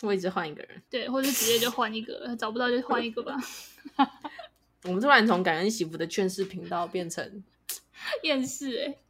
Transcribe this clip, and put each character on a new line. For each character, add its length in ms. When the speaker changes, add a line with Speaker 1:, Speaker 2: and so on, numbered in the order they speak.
Speaker 1:
我 100
一 60
直 100
换 180
一 80
个 100
人。 260
Speaker 2:
对， 180
或 140
是 100
直 140
接 120
就 120
换 220
一 100
个， 300
<laughs> 40
找 160
不 60
到 120
就 120
换 200
一 80
个 120
吧。 120
Speaker 1:
<laughs> 880
我 60
们 100
突 80
然 180
从 160
感 140
恩 140
媳 120
妇 140
的 100
劝 220
世 160
频 240
道 180
变 220
成 340
Speaker 2:
厌 240
世 300
欸。 220